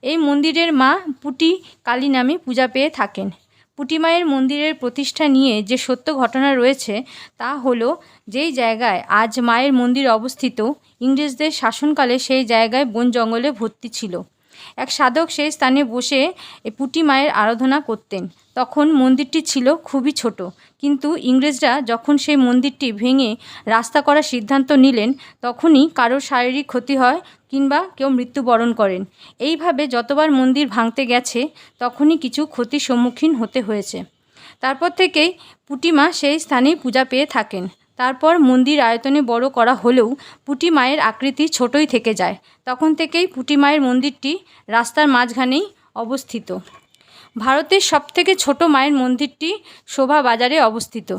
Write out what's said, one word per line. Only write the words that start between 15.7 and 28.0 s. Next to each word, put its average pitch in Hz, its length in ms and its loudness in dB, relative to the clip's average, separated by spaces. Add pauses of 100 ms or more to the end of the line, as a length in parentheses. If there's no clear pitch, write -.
বসে 247 360 -2 (440)
এই 226 140 -8
পুটি 269 240 -4
মায়ের 285 280 2 (100)
আরাধনা 240 400 0
করতেন। 208 420 -8 (320)
তখন 254 380 0
মন্দিরটি 262 480 2 (100)
ছিল 247 160 0 (220)
খুবই 277 240 -2
ছোট, - 260 -6 (440)
কিন্তু 285 260 0 (220)
ইংরেজরা 262 420 2 (180)
যখন 233 280 0
সেই 294 280 0
মন্দিরটি 254 460 0
ভেঙে 247 380 0 (360)
রাস্তা 226 400 0
করার 294 260 4
সিদ্ধান্ত 262 360 0 (160)
নিলেন, 240 260 2 (320)
তখনই 269 420 4 (140)
কারো 247 220 2
শারীরিক 262 460 -2
ক্ষতি 254 300 -4
হয় 262 240 2 (280)
কিংবা 277 320 0 (140)
কেউ 269 160 -4